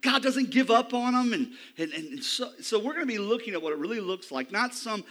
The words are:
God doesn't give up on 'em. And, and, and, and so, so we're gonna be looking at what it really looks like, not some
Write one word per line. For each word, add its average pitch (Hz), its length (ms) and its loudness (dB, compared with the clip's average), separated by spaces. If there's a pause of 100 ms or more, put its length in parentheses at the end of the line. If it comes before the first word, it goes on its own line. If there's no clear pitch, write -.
God 262 200 4
doesn't 262 280 2
give 262 200 4
up 247 220 6
on 247 220 0
'em. 247 180 4
And, 147 200 0 (260)
and, 160 160 -2
and, 156 180 -8
and 131 100 -8
so, - 280 -4 (100)
so - 180 0
we're 233 140 0
gonna 320 140 -2
be 233 100 0
looking 208 380 -2
at 165 80 -2
what 156 100 0
it 151 60 -2
really 208 220 -2
looks 185 300 -6
like, 131 220 -4
not 240 220 0
some 214 360 -4